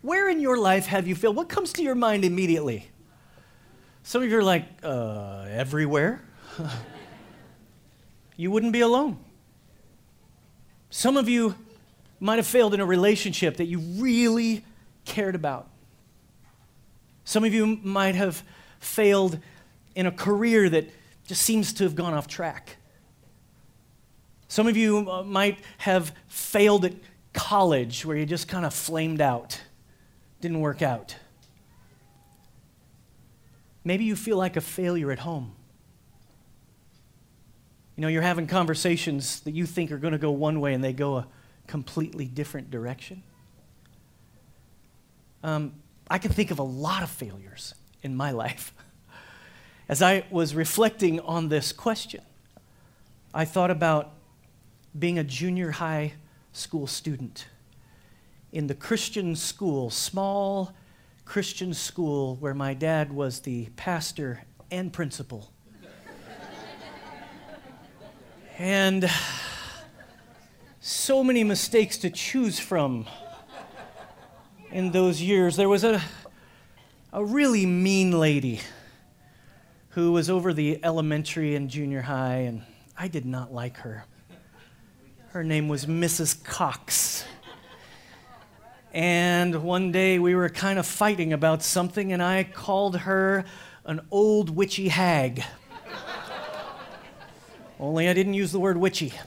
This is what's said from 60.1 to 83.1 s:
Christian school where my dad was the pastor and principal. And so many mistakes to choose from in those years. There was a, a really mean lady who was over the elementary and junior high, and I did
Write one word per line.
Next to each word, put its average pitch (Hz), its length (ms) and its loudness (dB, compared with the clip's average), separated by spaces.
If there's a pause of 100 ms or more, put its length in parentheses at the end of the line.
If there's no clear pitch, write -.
Christian 190 500 -6
school 143 640 -4
where 139 160 -6
my 139 200 -4
dad 151 380 -2
was 139 300 -4
the 120 340 -8
pastor 151 680 -6 (260)
and 180 200 -6
principal. 127 600 -10 (3000)
And 190 500 2 (1700)
so - 440 0
many 247 200 4
mistakes 208 540 2
to 180 140 -2
choose 226 480 -2
from 131 480 -2 (1600)
in 185 200 -2
those 180 300 4
years. 180 340 4
There 196 120 4
was 196 160 4
a, 220 160 4 (1120)
a 208 140 -2
really 233 400 4
mean 185 460 4
lady 143 480 4 (1300)
who 170 220 2
was 170 180 2
over 185 240 2
the 151 300 0
elementary 156 720 -2
and 143 120 -4
junior 139 360 -6
high, 131 380 -2
and 117 200 -6 (340)
I 180 120 -8
did 156 180 -6